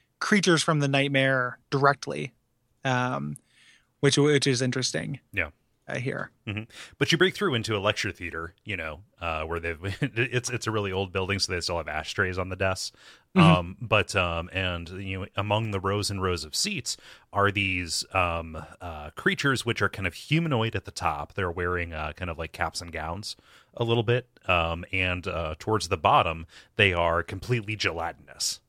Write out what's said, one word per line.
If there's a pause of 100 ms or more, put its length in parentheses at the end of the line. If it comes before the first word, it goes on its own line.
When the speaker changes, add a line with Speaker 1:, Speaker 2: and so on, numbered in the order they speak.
(200)
Speaker 1:
creatures
from
the
nightmare (120)
directly, (520)
um, (640)
which,
which
is
interesting. (120)
Speaker 2:
Yeah. (380)
Speaker 1:
Uh,
here. (160)
Speaker 2:
Mm-hmm. (340)
But
you
break
through
into
a
lecture
theater, (100)
you
know, (200)
uh,
where
they've,
<laughs>
it's,
it's
a
really
old
building,
so
they
still
have
ashtrays
on
the
desks. (400)
Speaker 1:
Mm-hmm. (180)
Speaker 2:
Um,
but,
um,
and,
you
know, (100)
among
the
rows
and
rows
of
seats (360)
are
these, (100)
um, (180)
uh,
creatures
which
are
kind
of
humanoid
at
the
top.
They're
wearing,
uh,
kind
of,
like,
caps
and
gowns (400)
a
little
bit. (200)
Um,
and,
uh,
towards
the
bottom, (300)
they
are
completely
gelatinous.